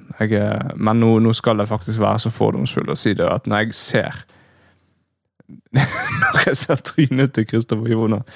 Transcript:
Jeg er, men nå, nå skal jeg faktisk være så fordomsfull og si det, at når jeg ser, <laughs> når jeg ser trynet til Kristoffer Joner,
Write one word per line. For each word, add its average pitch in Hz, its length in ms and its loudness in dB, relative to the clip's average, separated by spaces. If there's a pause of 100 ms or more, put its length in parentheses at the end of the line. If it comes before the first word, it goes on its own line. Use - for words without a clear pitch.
(200)
Jeg 110 140 0
er, 104 420 -2
men 110 240 2
nå, 113 200 6
nå 113 140 4
skal 110 240 0
jeg 104 100 0
faktisk 110 320 -4
være 104 200 2
så 117 100 -2
fordomsfull - 640 -2
og 80 80 -4
si 104 160 0
det, 87 160 0
at 90 160 -4
når 104 160 0
jeg 110 100 -6
ser, - 440 -4 (1300)
<laughs> - 240 -20
når - 720 0
jeg 151 120 0
ser - 260 -2
trynet 135 500 2
til 113 140 0
Kristoffer 113 460 -2
Joner, 113 320 0 (100)